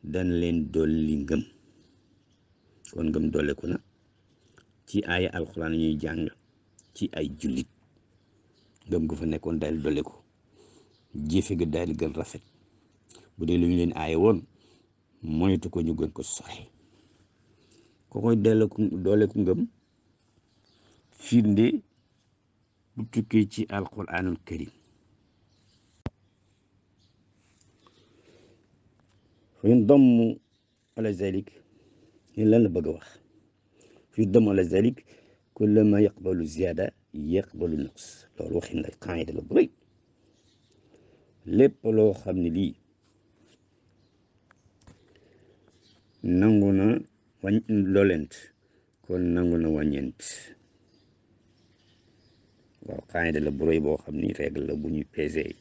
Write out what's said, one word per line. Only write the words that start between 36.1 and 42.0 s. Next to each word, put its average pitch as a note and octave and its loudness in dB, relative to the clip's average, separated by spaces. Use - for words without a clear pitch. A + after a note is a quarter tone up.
ziyada E2 -4
yaqbalu D#2+ -4
naqs. - -8
Loolu D#2+ -8
waxin E2+ -6
la, - -8
qaayida E2 -8
la D#2 -8
bu - -10
rëy. - 4
Lépp G#2 2
loo G#2+ 4